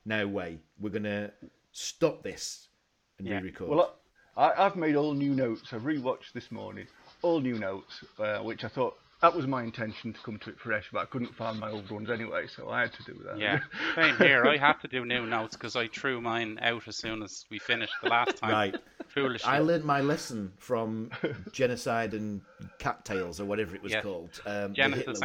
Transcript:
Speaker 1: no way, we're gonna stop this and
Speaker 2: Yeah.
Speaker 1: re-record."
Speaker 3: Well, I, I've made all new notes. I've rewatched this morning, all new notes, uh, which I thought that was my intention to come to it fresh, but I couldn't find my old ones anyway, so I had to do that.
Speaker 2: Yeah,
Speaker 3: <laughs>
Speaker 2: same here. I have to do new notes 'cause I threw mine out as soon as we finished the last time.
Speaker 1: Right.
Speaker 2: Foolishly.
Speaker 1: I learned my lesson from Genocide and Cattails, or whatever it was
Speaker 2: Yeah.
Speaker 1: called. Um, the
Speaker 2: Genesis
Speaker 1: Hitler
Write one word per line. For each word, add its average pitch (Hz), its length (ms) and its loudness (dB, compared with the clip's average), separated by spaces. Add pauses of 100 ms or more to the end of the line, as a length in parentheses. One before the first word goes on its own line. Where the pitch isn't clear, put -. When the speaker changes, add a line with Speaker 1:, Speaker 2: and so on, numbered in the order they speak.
Speaker 1:
no 107 220 0
way, 90 320 -4 (180)
we're 101 120 -6
gonna 104 420 -2 (400)
stop - 500 0
this - 460 -10 (500)
and 95 100 -8
Speaker 2:
Yeah. 98 100 -4
Speaker 1:
re-record." 92 320 -8
Speaker 3:
Well, 156 260 4 (420)
I, 143 140 6 (140)
I've 196 100 2
made 156 220 2
all 151 160 4
new 139 200 2
notes. 120 400 0
I've 110 100 -6
rewatched 131 500 -2
this - 180 -10
morning, 101 340 -10 (360)
all 170 180 4
new 127 180 0
notes, 98 460 -6 (160)
uh, 107 200 0
which 117 260 -6
I - 20 -6
thought 123 300 -2 (240)
that 170 140 8
was 147 100 0
my 131 160 0
intention 113 520 -6
to - 80 -14
come 107 180 -8
to - 100 -12
it - 100 -14
fresh, 107 320 -2
but 107 100 -4
I - 40 -2
couldn't 120 300 -6
find 113 240 -4
my 107 100 -6
old 104 220 -8
ones 107 180 -6
anyway, 104 380 -2
so - 240 -12
I 120 100 2
had 113 120 0
to - 100 -16
do - 220 -14
that. 98 120 -8
Speaker 2:
Yeah, 104 220 2 (180)
Speaker 3:
<laughs> - 180 -2
Speaker 2:
same 156 220 4
here. 131 300 8
I 147 100 6
have 143 240 6
to 143 60 -10
do 123 180 -2
new 120 220 0
notes 113 280 -2
'cause 113 200 -8
I 117 140 0
threw 131 320 -2
mine 113 380 -2
out 117 280 0
as 107 100 -10
soon 110 240 -6
as - 300 -12
we 104 80 -8
finished 117 420 0
the - 80 0
last 120 280 4
time. 110 140 0
Speaker 1:
Right. 104 240 2 (340)
Speaker 2:
Foolishly. 127 380 0
Speaker 1:
I 139 120 4
learned 156 260 4
my 143 160 4
lesson 123 560 -2
from 113 540 -2 (400)
Genocide 117 640 0
and 104 260 -4 (380)
Cattails, 95 600 -4
or 101 60 -4
whatever 101 300 -2
it - 80 -12
was 98 80 -4
Speaker 2:
Yeah. 107 100 2
Speaker 1:
called. 90 440 -8
Um, 101 240 -2
the 101 60 -8
Speaker 2:
Genesis 139 300 2
Speaker 1:
Hitler 127 80 -6 (100)